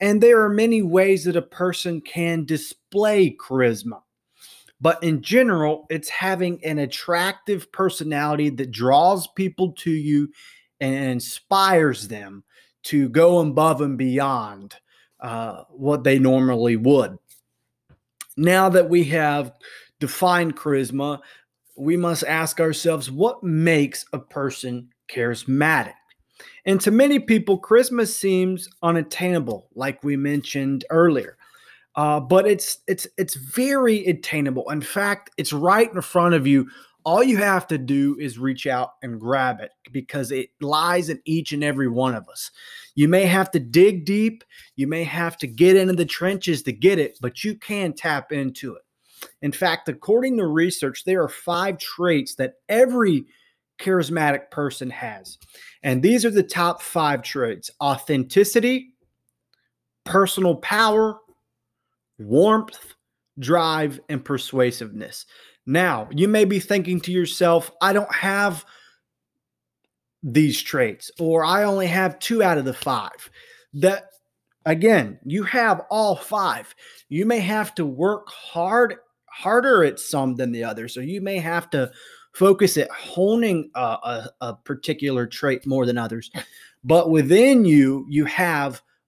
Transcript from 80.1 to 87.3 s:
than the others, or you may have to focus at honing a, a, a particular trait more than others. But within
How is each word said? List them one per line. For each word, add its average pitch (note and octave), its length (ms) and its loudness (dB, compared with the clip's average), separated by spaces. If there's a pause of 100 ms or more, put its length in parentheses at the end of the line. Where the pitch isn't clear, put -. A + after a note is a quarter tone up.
than B2 160 -4
the A#2 120 -6
others, A#2 320 -10
or B2+ 60 -10
you F3+ 180 -8
may G3 180 -6
have E3+ 320 -4
to C3 200 -2 (420)
focus F#3+ 440 4
at D3 140 -2
honing G3 840 0
a, - 20 -8
a, A#2 520 -6 (100)
a A#2 140 -8
particular C3+ 720 -4
trait B2+ 420 -4
more C3 200 0
than A#2+ 100 0
others. A2+ 360 -8 (500)
But D#3+ 260 4
within G3 560 6